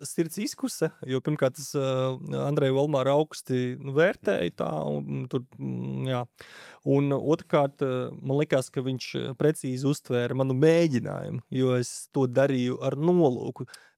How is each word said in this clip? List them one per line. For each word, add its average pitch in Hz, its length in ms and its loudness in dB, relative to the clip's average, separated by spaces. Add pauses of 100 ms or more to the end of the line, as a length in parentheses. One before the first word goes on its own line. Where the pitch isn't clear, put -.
sirds 160 340 -4
izkusa, 214 560 -4 (140)
jo 131 140 -2
pirmkārt 139 380 0
es, 139 140 -14
ā, 131 480 -2 (260)
Andreju 143 300 2
Volmāru 139 400 2
augsti, 127 640 -2
nu, 135 120 -10
vērtēju 170 600 0
tā, - 340 -2
un, 73 220 -4
un 127 200 -4
tur, 131 120 -2 (180)
mm, 131 480 -6
jā. 123 200 -2 (580)
Un 143 280 4
otrkārt, 143 680 0
ā, 127 320 -2 (100)
man 139 160 0
likās, 147 320 0
ka 135 120 -4
viņš, 127 340 -4
ā, 123 200 -6
precīzi 139 520 0
uztvēra 123 480 -2
manu 135 160 0
mēģinājumu, 131 880 2 (100)
jo 127 260 2
es - 360 -4
to 135 140 2
darīju 127 560 2
ar 135 100 0
nolūku. 147 720 2 (320)